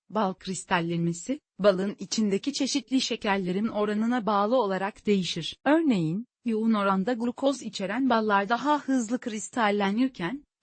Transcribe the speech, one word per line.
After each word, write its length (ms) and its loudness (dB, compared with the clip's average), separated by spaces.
bal 240 0
kristallenmesi, 1080 -2
balın 400 2
içindeki 540 -2
çeşitli 480 -2
şekerlerin 680 -2
oranına 580 0
bağlı 300 2
olarak 500 -2
değişir. 580 0
Örneğin, 600 2
yoğun 300 2
oranda 380 2
glukoz 500 -2
içeren 480 -2
ballar 380 2
daha 320 0
hızlı 380 0
kristallenirken, 1300 -2